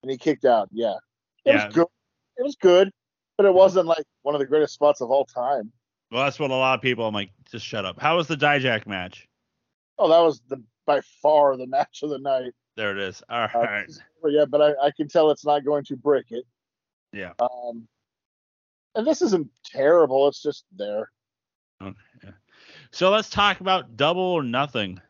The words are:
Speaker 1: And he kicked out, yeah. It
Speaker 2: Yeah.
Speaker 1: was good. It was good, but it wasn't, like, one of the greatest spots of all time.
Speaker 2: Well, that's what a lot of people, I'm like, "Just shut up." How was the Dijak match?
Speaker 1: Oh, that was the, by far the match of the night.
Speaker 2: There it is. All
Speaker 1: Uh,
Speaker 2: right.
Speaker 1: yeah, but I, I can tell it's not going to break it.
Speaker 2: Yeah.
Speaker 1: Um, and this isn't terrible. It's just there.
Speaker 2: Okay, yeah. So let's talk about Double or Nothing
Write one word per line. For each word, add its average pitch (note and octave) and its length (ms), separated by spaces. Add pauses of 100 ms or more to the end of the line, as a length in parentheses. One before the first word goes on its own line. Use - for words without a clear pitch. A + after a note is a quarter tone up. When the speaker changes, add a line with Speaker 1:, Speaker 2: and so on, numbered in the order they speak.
Speaker 1:
And C3 80
he C3 60
kicked C#3+ 280
out, A2+ 260
yeah. G#2+ 240 (500)
It A2 80
Speaker 2:
Yeah. G#2+ 120
Speaker 1:
was G#2 100
good. E4 120 (500)
It B3 60
was C#4+ 120
good, F#3+ 360 (460)
but G3 80
it F#3+ 80
wasn't, F#3 340
like, E3 180 (160)
one C#3+ 120
of D3 60
the C3+ 80
greatest D3 260
spots D3 280
of A#2+ 100
all C#3 140
time. B2 460 (400)
Speaker 2:
Well, B2 120
that's C#3 160
what C#3+ 120
a C3 40
lot C3 200
of B2+ 60
people, A#2+ 240
I'm G#2+ 80
like, G2+ 180 (180)
"Just A2 160
shut G#2 200
up." F#2 140
How D3+ 180
was E3 100
the D#3+ 80
Dijak C3+ 500
match? F#2 420 (680)
Speaker 1:
Oh, G3 120
that E3 100
was D#3 280
the, C3+ 140 (240)
by D3 160 (200)
far D3 340
the B2+ 120
match C3+ 360
of D3+ 60
the C#3+ 100
night. C3 340 (220)
Speaker 2:
There G#2+ 160
it G2 60
is. F#2+ 320
All A#2 140
Speaker 1:
Uh, G#2+ 100
Speaker 2:
right. G#2 360 (360)
Speaker 1:
yeah, D3 200
but C#3+ 160
I, D3 260
I D3 40
can D3+ 160
tell D#3 240
it's C#3+ 140
not D3 180
going C#3+ 220
to D3 100
break C3+ 360
it. A#2+ 140 (680)
Speaker 2:
Yeah. F#2+ 260
Speaker 1:
Um, B2 480 (1080)
and A3+ 100
this D4+ 160
isn't F#3+ 280 (140)
terrible. C#3+ 640
It's - 140
just - 300
there. G#2 400 (680)
Speaker 2:
Okay, F#2+ 140 (280)
yeah. G2 80 (600)
So F#3 180
let's G#3 200
talk G3+ 320
about F3+ 340
Double D#3+ 260
or F3+ 220
Nothing A#2 560 (100)